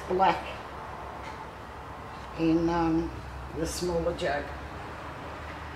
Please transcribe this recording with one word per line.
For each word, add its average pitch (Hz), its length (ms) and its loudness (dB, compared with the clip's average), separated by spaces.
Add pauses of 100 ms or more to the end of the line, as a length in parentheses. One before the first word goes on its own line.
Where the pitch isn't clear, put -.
black 185 340 6 (2000)
in, 165 300 6
um, 165 420 4 (480)
the 160 80 0
smaller 170 500 2
jug. 147 260 2 (1300)